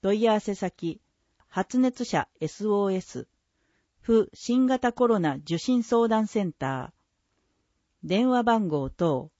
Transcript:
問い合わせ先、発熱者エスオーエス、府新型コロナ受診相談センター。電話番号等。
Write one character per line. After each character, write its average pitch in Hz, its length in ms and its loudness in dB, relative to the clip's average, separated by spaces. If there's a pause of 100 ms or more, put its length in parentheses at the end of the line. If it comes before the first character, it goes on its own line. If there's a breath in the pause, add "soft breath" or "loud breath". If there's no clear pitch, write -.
問 208 220 0
い 233 60 4
合 220 60 4
わ 208 60 0
せ 202 140 -6
先、 175 460 -6 (480)
発 190 300 -2
熱 254 260 0
者 - 240 -2 (120)
エ 160 80 -4
ス 208 200 -6
オ 202 220 2
ー 190 40 0
エ 185 60 -2
ス、 - 280 -12 (720)
府 226 340 2
新 254 320 0
型 254 260 0
コ 247 140 2
ロ 226 120 4
ナ 147 180 0
受 147 200 -6
診 247 260 0
相 233 260 2
談 220 180 2
セ 208 160 -2
ン 170 100 -4
タ 131 400 -6 (1120)
ー。 160 40 -12
電 220 200 0
話 247 140 2
番 226 260 2
号 139 220 -2
等。 151 500 -2